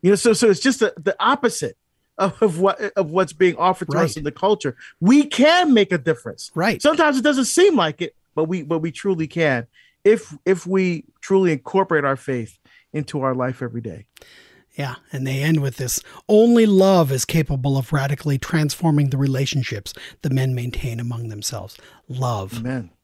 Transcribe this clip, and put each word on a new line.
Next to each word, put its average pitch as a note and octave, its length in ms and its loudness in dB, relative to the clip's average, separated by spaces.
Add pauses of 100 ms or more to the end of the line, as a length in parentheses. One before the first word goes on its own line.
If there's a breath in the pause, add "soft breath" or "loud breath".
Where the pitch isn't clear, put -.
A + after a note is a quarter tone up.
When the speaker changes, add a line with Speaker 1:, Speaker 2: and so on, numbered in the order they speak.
Speaker 1:
You F3 80 4
know, G3+ 60 4
so, A3+ 180 2
so A#3 140 2
it's G3 120 4
just C4 180 0
the, - 180 0
the F3 220 -4
opposite A#3 580 -2 (400)
of, - 260 -2
of F3 160 0
what, F#3+ 220 0 (160)
of F3 140 -2
what's F3 220 0
being E3+ 240 2
offered F3+ 340 -2
to C#3+ 80 0
us E3 120 0
Speaker 2:
Right. - 80 -10
Speaker 1:
in D3+ 60 -10
the D3+ 80 -4
culture. F#3+ 440 -2 (240 loud breath)
We C4 240 6
can D4+ 500 4
make G#3 180 2
a F3 60 0
difference. C#3+ 560 -6
Speaker 2:
Right. F#3+ 260 0
Speaker 1:
Sometimes D4+ 380 2
it A#3+ 40 -2
doesn't C4+ 240 2
seem F4+ 300 4
like D#3+ 240 0
it, F3 140 -8 (200)
but D#3 100 0
we, E3+ 180 -4
but D#3+ 160 -2
we D#3+ 140 -4
truly F3 340 -4
can C#3 400 -2 (380 soft breath)
if, A3 300 2 (120)
if F3+ 200 0
we F3+ 380 0 (160)
truly F#3+ 320 2
incorporate D#3+ 520 0
our C3+ 120 0
faith B2 420 -8 (360 soft breath)
into D3 260 -6
our C3 140 0
life B2+ 280 -4
every A#2 200 -10
day. G#2 240 -14 (680 soft breath)
Speaker 2:
Yeah, C3 220 -8 (160)
and C3+ 140 -8
they C3+ 160 -4
end D#3 180 2
with C#3 160 -4
this, - 240 -6 (280 loud breath)
"Only A3+ 360 6
love F#3+ 460 4
is C3 140 -2
capable C#3 520 -2
of C3+ 160 -4
radically C#3 460 -2
transforming D3 720 0
the C3+ 80 -2
relationships C3 760 -4 (300 loud breath)
the C#3+ 80 -4
men C3 240 0
maintain A#2+ 460 -6
among A#2 280 -8
themselves." G#2 480 -10 (320 soft breath)
Love. A#2 520 -6
Speaker 1:
Amen. A#2+ 300 -8 (140)